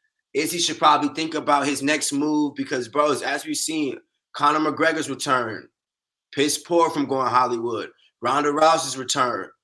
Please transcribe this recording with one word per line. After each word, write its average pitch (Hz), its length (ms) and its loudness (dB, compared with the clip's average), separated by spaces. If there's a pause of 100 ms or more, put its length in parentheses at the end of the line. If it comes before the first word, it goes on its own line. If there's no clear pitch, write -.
(340)
Izzy 160 260 -2
should - 180 -2
probably 147 320 4
think 160 240 -6
about 143 340 2
his 131 140 -2
next 147 320 0
move 147 420 0
because, 127 320 -4
bros, 143 360 0
as 143 220 -4
we've 151 120 -6
seen, 151 400 -4 (360)
Conor 147 260 2 (120)
McGregor's 156 380 0
return, 123 580 -2 (640)
piss 147 280 0
poor 165 320 2
from 147 160 -2
going 131 200 0
Hollywood. 117 600 0 (320)
Ronda 139 300 0
Rousey's 151 460 2
return 123 520 -2 (140)